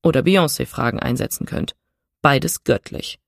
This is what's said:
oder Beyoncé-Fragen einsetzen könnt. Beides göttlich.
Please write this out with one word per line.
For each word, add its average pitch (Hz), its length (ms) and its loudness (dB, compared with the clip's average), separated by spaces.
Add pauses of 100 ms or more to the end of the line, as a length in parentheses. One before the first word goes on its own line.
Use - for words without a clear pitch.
oder 151 200 4
Beyoncé-Fragen 156 760 2
einsetzen - 480 -4
könnt. - 300 -6 (460)
Beides 143 420 0
göttlich. - 640 -4